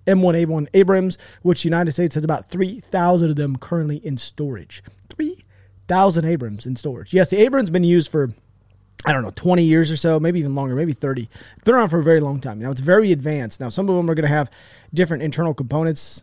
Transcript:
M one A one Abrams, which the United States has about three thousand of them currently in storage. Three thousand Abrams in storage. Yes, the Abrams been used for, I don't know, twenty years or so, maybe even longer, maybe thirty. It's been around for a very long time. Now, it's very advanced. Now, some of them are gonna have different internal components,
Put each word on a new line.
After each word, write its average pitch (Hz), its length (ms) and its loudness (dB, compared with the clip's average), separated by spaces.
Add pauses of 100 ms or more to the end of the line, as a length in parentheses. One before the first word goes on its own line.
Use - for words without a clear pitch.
M 190 140 4
one 180 140 4
A 170 100 0
one 156 300 -2
Abrams, 190 420 4 (260)
which 175 200 2
the 170 60 0
United 165 240 0
States 175 240 0
has 151 80 -4
about 156 260 -4
three 190 300 -4 (100)
thousand 175 400 2
of 147 60 -2
them 139 200 -2
currently 151 400 -4
in 139 220 -8
storage. 131 640 -10 (260)
Three 311 360 -8 (440)
thousand 180 360 2
Abrams 123 420 -4
in 127 100 -6
storage. 123 360 -10
Yes, 185 180 4
the 185 80 -2
Abrams 254 300 4
been 180 140 0
used 175 300 4
for, 135 200 0 (720)
I 151 80 0
don't 131 100 0
know, - 120 -8
twenty 175 300 2
years 160 260 4
or 160 60 -4
so, 160 240 2
maybe 170 180 0
even 143 160 -4
longer, 135 220 -4
maybe 160 160 -2
thirty. 127 360 -6 (260)
It's - 100 -14
been 233 100 4
around 233 140 2
for 165 100 0
a 151 60 0
very 160 160 4
long 139 200 -4
time. 110 200 -10
Now, 123 100 -6
it's 131 100 -8
very 190 300 4
advanced. 143 480 -2
Now, 127 120 -8
some 196 180 -4
of 185 80 2
them 170 120 0
are 165 60 2
gonna 151 140 0
have 147 220 0 (440)
different 160 300 -2
internal 156 300 -2
components, 147 680 -4